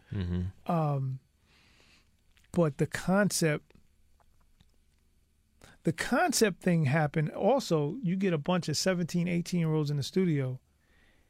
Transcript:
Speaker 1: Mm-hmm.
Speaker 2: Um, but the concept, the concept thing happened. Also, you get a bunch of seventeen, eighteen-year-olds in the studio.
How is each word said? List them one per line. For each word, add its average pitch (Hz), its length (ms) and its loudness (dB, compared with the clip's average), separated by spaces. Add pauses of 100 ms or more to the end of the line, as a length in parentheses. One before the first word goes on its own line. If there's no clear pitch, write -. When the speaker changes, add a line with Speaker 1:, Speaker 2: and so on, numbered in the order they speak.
(120)
Speaker 1:
Mm-hmm. 90 580 -4
Speaker 2:
Um, 139 500 -2 (1300)
but 160 260 0
the 151 80 0
concept, 175 840 0 (2000)
the 165 80 0
concept 247 680 0
thing 165 260 2
happened. 151 440 0
Also, 190 720 0
you 185 140 0
get 190 160 0
a 156 60 0
bunch 175 300 -2
of 147 80 -2
seventeen, 175 520 0
eighteen-year-olds 160 640 0
in 147 60 -2
the 135 60 -2
studio. 139 560 0 (720)